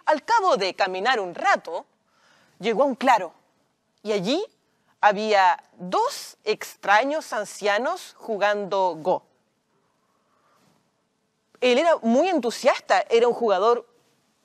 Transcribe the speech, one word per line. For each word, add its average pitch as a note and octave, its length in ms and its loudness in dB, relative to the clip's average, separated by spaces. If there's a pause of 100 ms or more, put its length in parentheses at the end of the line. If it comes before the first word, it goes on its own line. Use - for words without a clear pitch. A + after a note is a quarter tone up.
al D4+ 180 0
cabo F#4+ 340 2
de F#3 160 -4
caminar G3+ 460 -2
un F3 160 -8
rato, B3+ 500 -2 (760)
llegó G#3 240 0
a D4 40 2
un C4 80 -2
claro. A3 380 0 (680)
Y G#3 120 -6
allí A3 300 -2 (580)
había G3+ 640 2 (100)
dos E4+ 680 -6
extraños A#3+ 880 -2
ancianos G#3+ 840 -4
jugando G3+ 800 -2
Go. D#3+ 260 -2 (2250)
Él B3 180 4
era D#4+ 240 4
muy B3+ 280 2
entusiasta, A#3 800 0
era A#3 180 4
un A#3+ 60 0
jugador A3+ 540 0 (580)